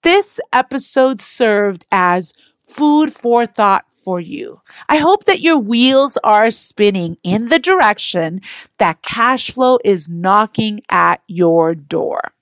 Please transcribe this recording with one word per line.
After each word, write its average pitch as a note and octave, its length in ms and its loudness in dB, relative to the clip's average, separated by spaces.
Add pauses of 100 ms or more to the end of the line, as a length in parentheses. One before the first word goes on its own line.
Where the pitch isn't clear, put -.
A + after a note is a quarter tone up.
this F#4+ 380 0 (100)
episode C4 680 -2
served G#3 680 -2
as F3+ 420 0 (320)
food D4 480 0
for A#3 320 0
thought G3+ 400 0 (180)
for F#3 160 -4
you. - 400 -12 (300)
I D4+ 80 2
hope F4 280 0
that - 160 0
your D#4+ 180 2
wheels B3+ 640 2
are G#3+ 260 4
spinning F#3+ 760 -2
in G#3+ 260 -2
the E4 100 4
direction G3+ 800 0 (380)
that E3+ 240 0
cash B3 480 -2
flow B3+ 340 2
is E3+ 240 0
knocking G#3 800 0
at E3+ 380 2
your E3 480 2
door. - 680 -6